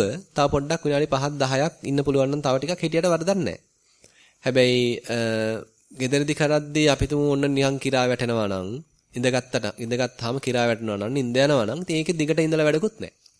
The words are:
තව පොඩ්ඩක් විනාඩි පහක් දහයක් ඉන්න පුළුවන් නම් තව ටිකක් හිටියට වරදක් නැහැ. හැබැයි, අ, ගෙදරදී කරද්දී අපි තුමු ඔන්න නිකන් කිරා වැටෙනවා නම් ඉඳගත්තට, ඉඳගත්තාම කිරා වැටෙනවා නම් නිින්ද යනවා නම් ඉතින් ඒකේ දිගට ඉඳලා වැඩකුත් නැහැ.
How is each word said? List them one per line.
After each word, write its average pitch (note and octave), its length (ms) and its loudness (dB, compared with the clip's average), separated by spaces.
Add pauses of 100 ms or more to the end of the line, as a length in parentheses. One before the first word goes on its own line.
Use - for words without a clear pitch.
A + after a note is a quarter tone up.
(300)
තව C#3+ 180 2
පොඩ්ඩක් D3 360 -2
විනාඩි D3 240 0
පහක් C#3 300 -2
දහයක් C3+ 440 0
ඉන්න C#3 200 0
පුළුවන් C3+ 280 2
නම් C#3+ 120 -2
තව C3+ 140 2
ටිකක් D3 260 -4
හිටියට E3 260 0
වරදක් E3 280 0
නැහැ. C3+ 220 -2 (880)
හැබැයි, B2 380 4 (240)
අ, A#2 120 -4 (760)
ගෙදරදී C#3+ 440 0
කරද්දී D3+ 520 2
අපි C#3+ 200 2
තුමු D3 220 0
ඔන්න C#3 180 2
නිකන් C#3 320 2
කිරා C3 280 2
වැටෙනවා A#2 400 0
නම් F#2+ 200 -4 (460)
ඉඳගත්තට, B2 520 -2 (140)
ඉඳගත්තාම A#2+ 580 -4
කිරා A#2+ 280 0
වැටෙනවා A2 340 -2
නම් G#2+ 140 -4
නිින්ද B2+ 240 -2
යනවා C#3 280 4
නම් B2 140 -4
ඉතින් E3+ 160 -4
ඒකේ D#3 200 -2
දිගට D#3 240 0
ඉඳලා D#3 280 2
වැඩකුත් D#3 300 0
නැහැ. - 160 -12 (260)